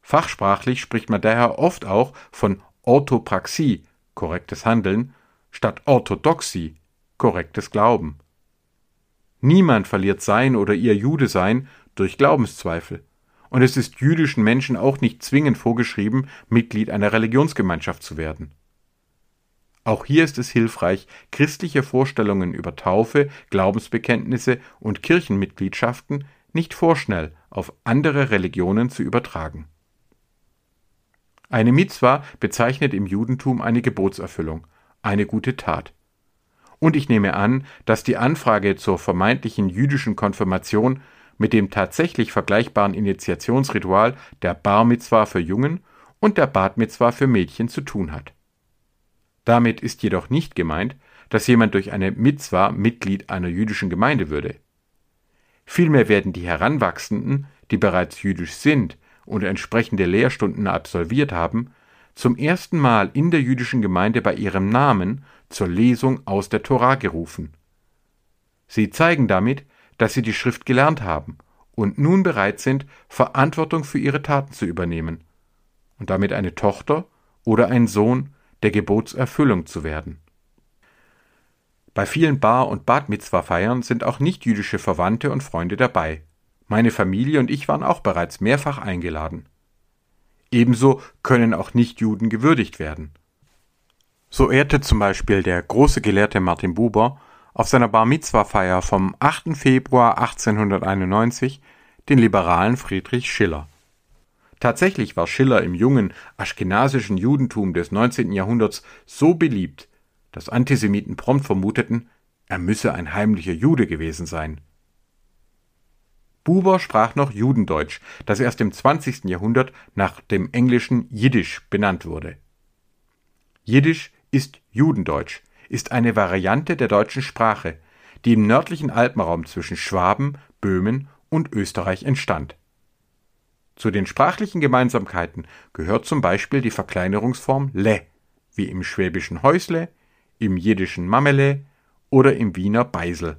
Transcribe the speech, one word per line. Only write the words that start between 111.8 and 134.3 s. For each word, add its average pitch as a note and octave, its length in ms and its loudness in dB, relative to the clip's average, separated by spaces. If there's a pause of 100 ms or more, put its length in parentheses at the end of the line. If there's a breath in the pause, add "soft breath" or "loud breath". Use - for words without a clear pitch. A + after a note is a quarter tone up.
er F#2+ 120 -8
müsse F#2 360 -2
ein D#2 180 -10
heimlicher F#2+ 400 0
Jude A#2 340 2
gewesen D#2+ 380 -6
sein. D#2 380 -10 (1800)
Buber F#3 340 4
sprach A2+ 380 0
noch C#3 160 0
Judendeutsch, G#2 680 0 (240 loud breath)
das G#2+ 160 -2
erst A#2+ 220 -2
im G2+ 100 -2
zwanzigsten C#3 560 -2
Jahrhundert A2 460 -2 (200 loud breath)
nach F#2+ 280 -2
dem F#2+ 300 -2
englischen A#2+ 580 0
Jiddisch A2 580 -2
benannt G2 380 -2
wurde. D#2+ 320 -12 (1300)
Jiddisch C#3 460 2 (200)
ist C#3 300 -2 (100)
Judendeutsch, G#2 720 -2 (260 soft breath)
ist - 220 -8
eine A#2 260 0
Variante G2+ 600 0
der B2+ 120 -2
deutschen G#2 340 0
Sprache, G#2+ 560 -2 (480 soft breath)
die A#2+ 80 6
im G#2+ 120 4
nördlichen D3 440 0
Alpenraum F2 560 0
zwischen F2 300 -10
Schwaben, G#2+ 580 -2 (260 loud breath)
Böhmen G#2 480 0 (220 soft breath)
und D#3+ 220 -2
Österreich F#2+ 500 -4
entstand. F2+ 540 -4 (1200)
Zu A2+ 140 -2
den G2 140 -2
sprachlichen F3 560 -2